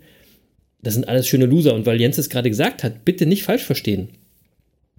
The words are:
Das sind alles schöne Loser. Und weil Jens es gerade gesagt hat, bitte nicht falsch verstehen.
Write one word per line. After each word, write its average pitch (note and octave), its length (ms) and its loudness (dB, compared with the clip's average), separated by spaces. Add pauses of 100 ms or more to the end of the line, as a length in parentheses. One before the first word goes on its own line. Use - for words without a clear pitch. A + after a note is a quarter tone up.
(840)
Das A2 120 -4
sind B2 140 -2
alles B2+ 180 0
schöne B2+ 200 2
Loser. C#3+ 280 4
Und A2 120 -2
weil A#2 140 2
Jens A#2+ 180 0
es C#3 120 -4
gerade B2 200 -2
gesagt C3+ 340 -2
hat, A#2 200 -6
bitte F3+ 220 0
nicht G3+ 180 2
falsch A3+ 200 -2
verstehen. G#2 440 -4 (920)